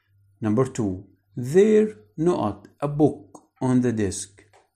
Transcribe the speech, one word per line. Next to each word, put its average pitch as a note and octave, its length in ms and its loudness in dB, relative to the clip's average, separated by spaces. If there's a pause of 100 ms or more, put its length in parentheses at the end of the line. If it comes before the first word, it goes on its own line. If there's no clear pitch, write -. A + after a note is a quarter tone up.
(440)
Number A2 200 2
two, G2+ 400 -6 (340)
there G#3+ 580 2 (220)
نقط A#2+ 480 -2 (180)
a D3 40 -2
book - 520 -2 (240)
on B2+ 180 2
the B2 100 0
desk. G#2 520 -6 (320)